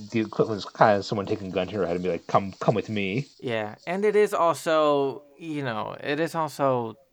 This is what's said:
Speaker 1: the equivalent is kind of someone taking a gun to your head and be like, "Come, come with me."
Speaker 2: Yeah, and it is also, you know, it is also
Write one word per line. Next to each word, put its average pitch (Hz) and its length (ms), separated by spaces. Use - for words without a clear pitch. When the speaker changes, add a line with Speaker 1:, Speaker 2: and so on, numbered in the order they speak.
Speaker 1:
the 113 80
equivalent 110 380
is 90 60
kind 110 340
of 95 60
someone 101 220
taking 98 220
a - 20
gun 92 160
to 87 60
your 101 140
head 85 100
and 90 80
be 90 60
like, 85 180
"Come, 98 320
come - 160
with 95 120
me." 104 380
Speaker 2:
Yeah, 110 340
and 190 160
it 208 100
is 208 180
also, 147 920
you 151 280
know, 107 360
it 147 200
is 165 160
also 135 580